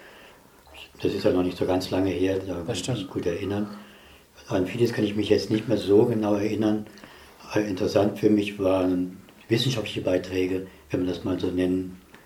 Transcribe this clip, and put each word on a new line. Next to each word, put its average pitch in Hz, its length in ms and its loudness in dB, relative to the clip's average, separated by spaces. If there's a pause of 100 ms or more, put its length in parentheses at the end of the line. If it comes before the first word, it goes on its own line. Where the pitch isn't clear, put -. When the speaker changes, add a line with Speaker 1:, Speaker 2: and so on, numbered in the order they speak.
(1040)
Speaker 1:
das - 120 -2
ist - 100 -4
ja 95 80 4
noch 90 100 2
nicht 90 140 -2
so 104 80 -2
ganz 92 260 -2
lange 95 200 0
her, 92 280 0
da 92 160 -6
kann 85 120 -8
Speaker 2:
Das 120 140 -4
Speaker 1:
ich - 80 -8
mich 120 100 -2
Speaker 2:
stimmt. 95 120 -8
Speaker 1:
gut 95 160 -4
erinnern. 101 420 -2 (800)
An 92 180 0
vieles 117 260 2
kann 107 120 0
ich 104 120 0
mich 104 140 -2
jetzt 98 200 2
nicht 107 180 0
mehr 107 100 2
so 101 260 6
genau 107 300 2
erinnern. 107 520 0 (680)
Äh, 107 140 2
interessant 101 500 2
für 107 120 4
mich 101 280 2
waren 92 640 0 (260)
wissenschaftliche 113 540 0
Beiträge, 92 640 -2 (240)
wenn 95 100 -2
man 90 80 -2
das 87 160 -6
mal 92 160 -2
so 95 80 -2
nennen 90 520 -2 (260)